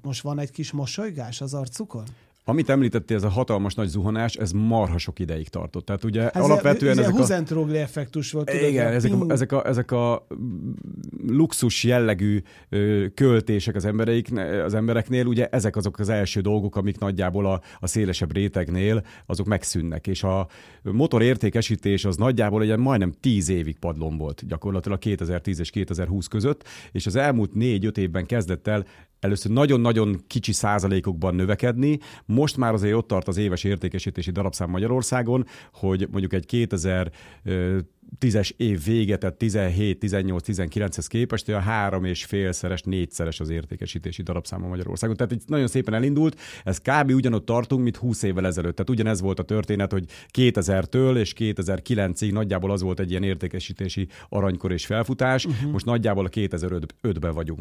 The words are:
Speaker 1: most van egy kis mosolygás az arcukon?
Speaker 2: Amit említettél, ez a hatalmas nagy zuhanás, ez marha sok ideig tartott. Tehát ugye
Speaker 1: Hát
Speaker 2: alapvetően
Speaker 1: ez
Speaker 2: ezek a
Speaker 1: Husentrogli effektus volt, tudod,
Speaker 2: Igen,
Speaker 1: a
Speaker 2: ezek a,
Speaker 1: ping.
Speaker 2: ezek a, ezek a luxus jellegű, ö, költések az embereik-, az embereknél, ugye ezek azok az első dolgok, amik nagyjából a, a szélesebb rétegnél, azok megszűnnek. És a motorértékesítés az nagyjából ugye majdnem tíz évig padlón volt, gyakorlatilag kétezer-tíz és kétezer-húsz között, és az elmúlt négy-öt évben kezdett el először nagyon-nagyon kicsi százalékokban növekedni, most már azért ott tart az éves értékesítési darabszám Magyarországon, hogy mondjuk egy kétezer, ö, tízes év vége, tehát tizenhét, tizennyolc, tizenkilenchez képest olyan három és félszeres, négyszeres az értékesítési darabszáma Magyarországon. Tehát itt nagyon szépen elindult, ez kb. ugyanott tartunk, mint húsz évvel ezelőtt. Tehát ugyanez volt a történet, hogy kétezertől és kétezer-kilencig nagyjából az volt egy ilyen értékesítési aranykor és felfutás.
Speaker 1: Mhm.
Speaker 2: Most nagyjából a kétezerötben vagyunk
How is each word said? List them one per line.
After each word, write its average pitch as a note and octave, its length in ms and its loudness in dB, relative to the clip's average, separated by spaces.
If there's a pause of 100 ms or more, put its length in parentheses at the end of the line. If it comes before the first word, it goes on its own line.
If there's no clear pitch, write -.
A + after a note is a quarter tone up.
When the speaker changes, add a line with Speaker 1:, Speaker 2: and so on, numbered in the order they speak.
Speaker 1:
most C3+ 200 -6
van D3 160 -4
egy C#3+ 120 -4
kis D3+ 200 -8
mosolygás C#3+ 720 -6
az C#3 140 -6
arcukon? C3 500 -8 (400)
Speaker 2:
Amit C3+ 260 2
említettél, A#2 460 2
ez G2 60 2
a G#2 60 2
hatalmas G2+ 460 2
nagy G#2 140 0
zuhanás, G#2+ 460 0
ez G2+ 180 -2
marha G#2 460 2
sok - 200 -6
ideig D#2+ 300 -4
tartott. E2+ 360 -8
Tehát G2 200 -4
ugye A2+ 180 0
Speaker 1:
Hát A#2 140 0
Speaker 2:
alapvetően C#3+ 560 6
Speaker 1:
ez B2+ 60 6
Speaker 2:
ezek B2 160 6
a - 20 4
Speaker 1:
Husentrogli D#3 600 2
effektus D3 540 -4
volt, D3+ 140 -2
tudod, C#3+ 220 2
Speaker 2:
Igen, B2+ 180 4
Speaker 1:
a A2+ 40 4
Speaker 2:
ezek A#2+ 220 4
a, G3 40 4
Speaker 1:
ping. F3+ 140 2
Speaker 2:
ezek C3+ 220 2
a, C3+ 140 2
ezek B2 240 0
a A#2+ 360 2 (1000)
luxus C3 580 2
jellegű, G#2 580 2 (260)
ö, G#2 360 2 (100)
költések A2+ 600 4
az F#2 100 -2
embereik-, A2+ 540 0 (260)
az G2+ 100 0
embereknél, A#2 520 2
ugye A#2+ 220 2
ezek A2 280 0
azok G2+ 220 -2
az G2+ 100 -2
első G#2 320 0
dolgok, G#2 360 0
amik G2 220 -2
nagyjából G2 480 0
a, F#2+ 140 0 (200)
a F#2+ 60 -6
szélesebb F#2 460 0
rétegnél, G2 720 0 (240)
azok F#2+ 200 -2
megszűnnek. E2+ 600 -2
És F#2+ 160 -4
a F#2+ 260 0 (340)
motorértékesítés A2+ 1200 2
az F#2+ 120 0
nagyjából A2 460 2
ugye G#2+ 140 2
majdnem A2+ 440 2
tíz G2+ 280 2
évig E2 300 -2
padlón D#2+ 400 -4
volt, D2 280 -6
gyakorlatilag F#2+ 520 -4
kétezer-tíz F2 640 -2
és E2 100 -4
kétezer-húsz F2+ 560 -2
között, A#2+ 380 -2 (280)
és - 140 -4
az F#2+ 100 0
elmúlt B2+ 380 2
négy-öt G#2+ 440 0
évben F2+ 280 0
kezdett F#2 400 -2
el G#2 180 0 (360)
először G2+ 320 0
nagyon-nagyon A#2 760 4
kicsi A2 260 -2
százalékokban F#2+ 840 0
növekedni, A#2+ 640 2 (260)
most C#3 320 2
már A#2+ 180 0
azért G#2 200 2
ott A2+ 120 0
tart F#2+ 220 -2
az F2 80 -2
éves F#2+ 280 -2
értékesítési F#2 640 -2
darabszám F#2 400 -4
Magyarországon, A#2+ 760 0 (260)
hogy F#2+ 380 0
mondjuk F#2+ 220 -2
egy F#2 140 -2
kétezer, F#2 640 0 (340)
ö, F#2 340 0 (400)
tízes G#2+ 380 2
év G2+ 280 0
vége, G#2+ 320 2
tehát F#2 200 -4
tizenhét, G2 640 0
tizennyolc, F#2+ 460 -2
tizenkilenchez F#2 640 -2
képest A2+ 420 -2
olyan G#2 140 0
három G2 420 0
és F2+ 200 -4
félszeres, F#2 580 -2
négyszeres E2+ 580 -4
az D#2+ 80 -4
értékesítési E2+ 760 -8
darabszáma F2+ 460 -6
Magyarországon. F2+ 480 -4
Tehát A#2+ 160 -2
itt A#2 160 -6
nagyon D3 180 0
szépen A#2 280 -2
elindult, C#3+ 460 2 (240)
ez F#2+ 140 -2
kb. C#3 320 2
ugyanott B2 340 2
tartunk, A#2+ 380 0
mint A#2+ 140 0
húsz A#2+ 260 -2
évvel F#2 240 0
ezelőtt. F2 300 0
Tehát F#2+ 140 -2
ugyanez A2 300 2
volt F#2+ 180 0
a F#2 40 -4
történet, G2+ 500 0
hogy F#2+ 120 -2 (240)
kétezertől A#2+ 920 4
és G#2 140 0
kétezer-kilencig G2 1000 -2
nagyjából G2 380 0
az G2+ 120 0
volt F#2 180 -2
egy F2+ 100 -2
ilyen F#2 120 -2
értékesítési F#2 840 -4 (200)
aranykor G2 440 -2
és E2+ 140 -4
felfutás. B2+ 600 0
Speaker 1:
Mhm. C#3+ 240 -2
Speaker 2:
Most F#2+ 140 -2
nagyjából A2 400 0
a F2+ 40 -2
kétezerötben F2 1080 -2
vagyunk D#2+ 260 -6